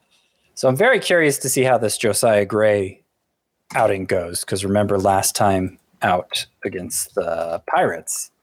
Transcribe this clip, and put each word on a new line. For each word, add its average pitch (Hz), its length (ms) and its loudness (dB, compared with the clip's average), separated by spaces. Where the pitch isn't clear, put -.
So - 140 0
I'm 131 80 2
very 220 220 4
curious 165 400 2
to 139 100 -6
see 131 140 0
how 127 160 4
this 107 180 -2
Josiah 104 480 2
Gray 104 580 0
outing 104 300 2
goes, 90 400 -4
'cause 98 200 -6
remember 101 340 2
last 95 360 2
time 95 440 0
out 90 440 -2
against - 500 -8
the 85 520 -4
Pirates, 104 640 -4